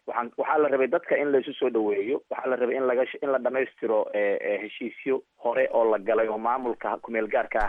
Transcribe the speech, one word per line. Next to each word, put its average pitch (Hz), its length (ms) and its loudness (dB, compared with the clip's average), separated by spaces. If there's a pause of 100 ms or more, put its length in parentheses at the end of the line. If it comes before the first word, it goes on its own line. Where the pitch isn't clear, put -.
waxaan, 117 300 -4
waxaa 147 200 0
la 151 120 4
rabay 131 180 2
dadka 147 300 0
in 143 140 0
la 135 80 6
isu 131 140 -4
soo 131 160 0
dhaweeyo, 110 600 0
waxaa - 200 -6
la 127 60 0
rabay 120 220 0
in 131 100 0
laga 127 180 2
sh-, - 180 -10
in 139 80 0
la 131 80 2
dhammaystiro, 117 720 0
ee, 101 280 2
ee, 101 220 -2
heshiisyo 131 580 -4 (220)
hore 123 300 2
oo 113 180 4
la 107 80 4
galay 110 280 2
oo 107 100 -4
maamulka 117 640 -2
ku 113 100 -12
meel 110 160 -2
gaarka 117 360 0
ah 104 60 2